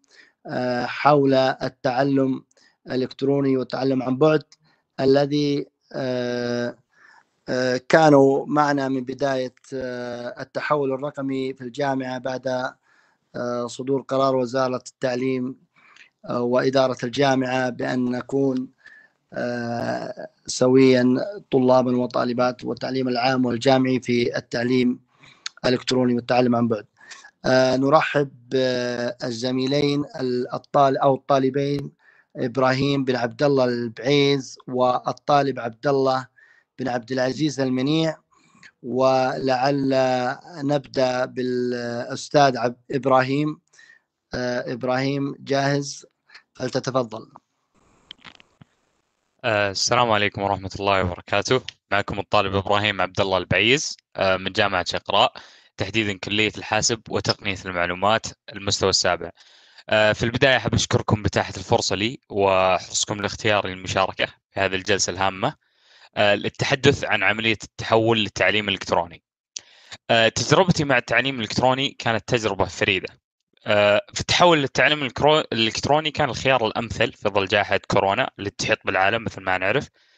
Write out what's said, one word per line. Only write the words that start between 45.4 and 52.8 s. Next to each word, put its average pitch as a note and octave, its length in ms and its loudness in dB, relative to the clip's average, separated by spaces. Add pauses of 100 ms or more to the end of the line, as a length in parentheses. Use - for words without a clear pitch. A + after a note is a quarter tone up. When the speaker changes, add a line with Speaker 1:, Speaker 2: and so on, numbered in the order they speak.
Speaker 1:
فلتتفضل. B2 760 -4 (2250)
Speaker 2:
آه، G#2 260 0
السلام A#2+ 400 0
عليكم G#2 320 0
ورحمة G2 280 -2 (100)
الله G2 240 2
وبركاته. G2+ 560 -2 (300)
معكم G2+ 280 -2
الطالب G2 360 0
إبراهيم G2+ 460 0